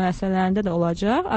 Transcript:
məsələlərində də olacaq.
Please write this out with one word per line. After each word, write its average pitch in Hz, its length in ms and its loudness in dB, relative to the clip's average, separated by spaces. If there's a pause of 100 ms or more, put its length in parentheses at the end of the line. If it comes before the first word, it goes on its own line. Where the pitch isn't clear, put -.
məsələlərində 190 640 0
də 170 80 -2
olacaq. 180 600 0